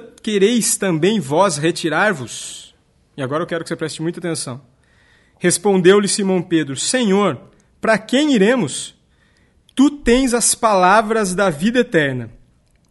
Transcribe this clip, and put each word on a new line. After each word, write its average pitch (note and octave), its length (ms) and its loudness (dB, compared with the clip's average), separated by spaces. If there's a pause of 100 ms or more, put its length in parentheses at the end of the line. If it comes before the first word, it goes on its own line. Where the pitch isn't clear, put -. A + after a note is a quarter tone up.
(200)
quereis G#3+ 560 0
também F#3+ 440 -2
vós D3+ 380 0
retirar-vos?" E3 1160 -4 (420)
E C#3+ 60 -8
agora D3 220 -4
eu - 20 -10
quero E3 160 -6
que D#3+ 60 -16
você E3 80 -8
preste D#3 260 -8
muita E3+ 160 -6
atenção. D3+ 420 -8 (800)
Respondeu-lhe F#3+ 680 4
Simão F#3 340 0
Pedro: D3+ 320 -2
"Senhor, G3 640 0 (400)
para A3 180 2
quem C#4 360 0
iremos? G3+ 600 0 (800)
Tu D4 160 4
tens B3+ 420 0
as - 220 0
palavras G#3 800 2
da G3 140 2
vida G3 280 -2
eterna, C#3+ 500 0 (640)